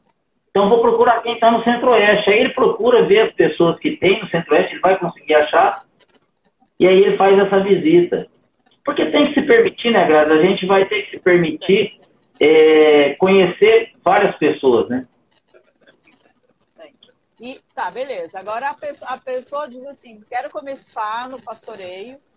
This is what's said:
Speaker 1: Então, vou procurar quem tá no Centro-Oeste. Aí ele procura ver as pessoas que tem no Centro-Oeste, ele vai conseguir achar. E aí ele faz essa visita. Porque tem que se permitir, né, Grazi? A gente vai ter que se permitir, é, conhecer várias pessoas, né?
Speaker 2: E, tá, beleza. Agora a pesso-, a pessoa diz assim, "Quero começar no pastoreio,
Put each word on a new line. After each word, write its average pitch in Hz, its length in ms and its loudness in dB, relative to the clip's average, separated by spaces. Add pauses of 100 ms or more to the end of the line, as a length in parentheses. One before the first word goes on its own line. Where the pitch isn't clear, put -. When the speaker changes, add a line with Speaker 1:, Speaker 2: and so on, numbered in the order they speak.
(500)
Speaker 1:
Então, 196 180 0
vou 233 120 2
procurar 233 420 2
quem 233 180 -8
tá 226 100 4
no 226 140 0
Centro-Oeste. 220 680 2
Aí 214 100 2
ele 247 100 -2
procura 226 540 0
ver 208 180 2
as - 100 -4
pessoas 165 480 0
que 151 160 -4
tem 202 240 0
no 190 80 -12
Centro-Oeste, 170 460 -2
ele - 60 -16
vai 185 180 2
conseguir 170 360 -4
achar. 151 480 0 (960)
E 175 80 2
aí 190 160 6
ele 196 140 0
faz 196 220 2
essa 196 220 0
visita. 175 680 0 (580)
Porque 311 220 -4
tem 294 200 0
que 269 140 -4
se - 60 -4
permitir, 233 440 0
né, 185 160 0
Grazi? 151 260 2
A 156 100 2
gente 185 240 0
vai 190 200 2
ter - 160 -8
que - 100 -18
se - 60 -16
permitir, 175 800 -2 (400)
é, 151 760 4
conhecer 196 800 2 (100)
várias 190 340 0
pessoas, 123 520 0
né? 127 180 -6 (2250)
Speaker 2:
E, 247 180 -18 (160)
tá, 202 160 -8
beleza. 190 480 -12
Agora 220 320 -8
a 285 40 -10
pesso-, 294 320 -16
a 254 120 -12
pessoa 254 500 -10
diz 254 180 -20
assim, 233 420 -20
"Quero 262 220 -10
começar 254 760 -12
no 262 140 -18
pastoreio, 214 760 -18 (200)